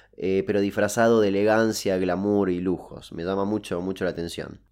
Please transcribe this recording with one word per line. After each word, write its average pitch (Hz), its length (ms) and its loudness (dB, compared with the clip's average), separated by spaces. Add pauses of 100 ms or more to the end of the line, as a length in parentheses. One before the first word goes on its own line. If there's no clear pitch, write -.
(180)
eh, 95 300 0
pero 101 120 0
disfrazado 107 640 2
de 104 60 4
elegancia, 104 720 2
glamour 95 500 2
y 87 100 0
lujos. - 540 -6
Me 82 120 -8
llama 98 200 -2
mucho, 104 340 -4
mucho 92 260 -4
la 87 40 0
atención. 80 520 -8 (100)